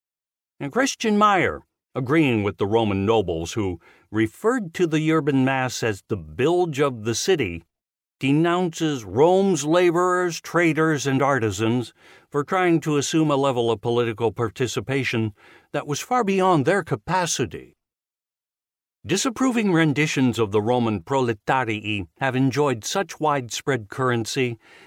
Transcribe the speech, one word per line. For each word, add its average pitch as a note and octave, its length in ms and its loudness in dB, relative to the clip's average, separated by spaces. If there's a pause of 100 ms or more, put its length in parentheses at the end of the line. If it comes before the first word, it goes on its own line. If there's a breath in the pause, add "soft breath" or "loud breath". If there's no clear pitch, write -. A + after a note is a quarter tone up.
(600)
And C#3 120 -8
Christian A3+ 460 0
Meyer, E3+ 460 2 (320)
agreeing B2+ 480 2
with G2+ 140 -2
the G#2 100 0
Roman G2+ 360 2
nobles F2+ 500 0
who F#2+ 280 -4 (280 soft breath)
referred E3+ 640 -2
to F3+ 140 0
the D#3 240 0
urban C#3+ 320 2
mass C3 400 -2
as A2 240 -2
the A2+ 80 -4
bilge C3+ 640 -2
of C3 240 -2
the A2+ 120 -2
city, A2 500 -2 (540)
denounces D#3+ 840 0
Rome's D#3+ 640 2
laborers, F3+ 760 2
traders, D#3+ 680 0
and C3+ 160 2
artisans A2+ 720 0 (360 soft breath)
for C#3+ 160 -2
trying F3+ 360 2
to D3+ 140 -2
assume D3+ 340 2
a C#3+ 60 2
level B2+ 340 2
of A2 120 -2
political A#2 500 0
participation A#2 1040 -2 (400 soft breath)
that C#3+ 140 -6
was C#3+ 120 -4
far B3 240 -2
beyond F#3 420 2
their F#3 180 2
capacity. B2+ 920 -4 (1300)
Disapproving A3 680 0
renditions D3 640 2
of G#2+ 120 0
the G#2+ 100 2
Roman A2+ 400 0
proletarii A2 1040 -2 (120)
have C3 160 -2
enjoyed C3 500 0
such - 340 -6
widespread C3+ 680 -2
currency B2 680 -2 (300 loud breath)